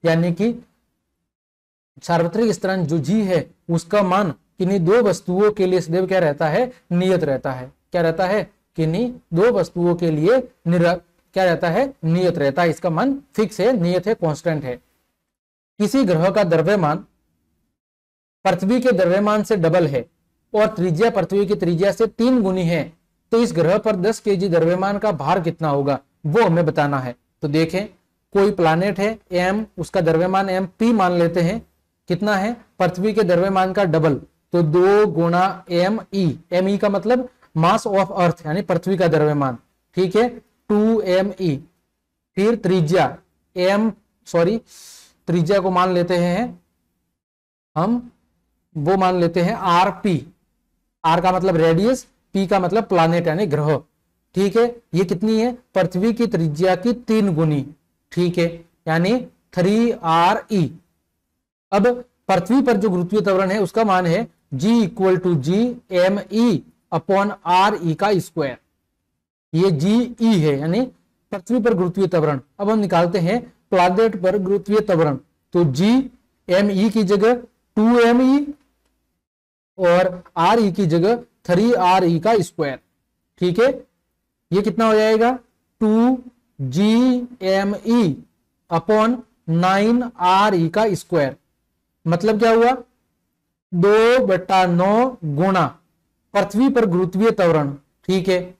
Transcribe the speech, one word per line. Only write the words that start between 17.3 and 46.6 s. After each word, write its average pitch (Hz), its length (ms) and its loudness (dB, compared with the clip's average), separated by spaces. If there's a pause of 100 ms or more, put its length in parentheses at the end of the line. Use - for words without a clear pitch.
पृथ्वी 190 360 0
के 254 120 2
द्रव्यमान 202 500 2
से 214 140 -2
double 165 300 2
है 135 180 -4 (480)
और 214 220 2
त्रिज्या 180 360 0
पृथ्वी 196 340 -2
की 202 100 -2
त्रिज्या 175 360 0
से 220 180 -2
तीन 247 340 0
गुनी 185 200 -2
है, 170 200 -2 (480)
तो 226 80 2
इस 233 140 0
ग्रह 170 260 0
पर 214 180 -2
दस 202 240 -2
केजी 196 280 -2
द्रव्यमान 180 480 0
का 208 160 -2
भार 156 280 -2
कितना 160 280 -4
होगा, 139 300 -2 (260)
वो 156 180 2
हमें 170 220 2
बताना 143 340 -2
है। 127 160 -10 (280)
तो 156 60 -4
देखें, 165 380 -2 (460)
कोई 196 200 2
planet 175 460 0
है 214 180 -2 (160)
एम, 190 320 -2 (120)
उसका 180 260 -4
द्रव्यमान 185 480 0
एम 185 160 -4 (120)
P 226 140 2
मान 185 200 2
लेते 170 280 0
हैं, 190 180 -2 (500)
कितना 202 260 -2
है? 202 180 -4 (260)
पृथ्वी 185 340 -2
के 208 100 0
द्रव्यमान 185 500 0
का 202 120 0
double, 156 300 0 (380)
तो 175 100 2
दो 185 460 4
गुणा 170 360 0 (260)
एम 180 280 0 (140)
ई। 190 140 0 (240)
एम 185 180 0
ई 202 80 -2
का 208 140 0
मतलब 233 380 -2 (260)
mass 175 340 0
of 190 240 0
earth, 175 320 0
यानी 156 180 -4
पृथ्वी 180 340 -2
का 180 100 2
द्रव्यमान, 147 500 0 (400)
ठीक 180 180 0
है, 233 120 4 (420)
टू 214 320 2
एम 190 300 0 (100)
ई। 165 140 0 (840)
फिर 214 200 2
त्रिज्या 175 480 0 (500)
एम, 196 360 0 (360)
sorry, 170 300 0 (720)
त्रिज्या 180 320 2
को 190 120 -2
मान 185 220 0
लेते 175 240 0
हैं 175 420 -2 (1160)